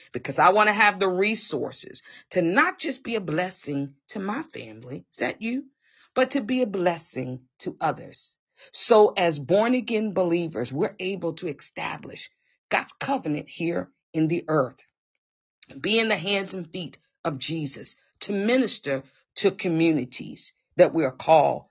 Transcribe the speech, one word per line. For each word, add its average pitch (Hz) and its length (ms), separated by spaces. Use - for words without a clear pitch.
Because - 260
I 165 120
want 208 180
to 208 60
have 208 240
the 190 100
resources 185 920
to 180 120
not 277 360
just - 240
be 226 120
a 214 60
blessing 156 760
to - 120
my 208 220
family, 123 680
is - 80
that - 220
you? 240 240
But 262 180
to 277 100
be 254 200
a 247 40
blessing 165 760
to - 200
others. - 560
So - 460
as 170 240
born 208 340
again 220 380
believers, 170 600
we're 185 280
able 180 340
to 170 140
establish - 840
God's - 220
covenant - 560
here - 420
in 160 160
the 165 180
earth, 151 320
be 214 180
in 226 100
the 208 80
hands 196 380
and 175 160
feet 180 280
of 151 140
Jesus, 147 580
to - 120
minister 202 720
to 196 140
communities 160 1000
that 175 180
we 165 100
are - 80
called 143 580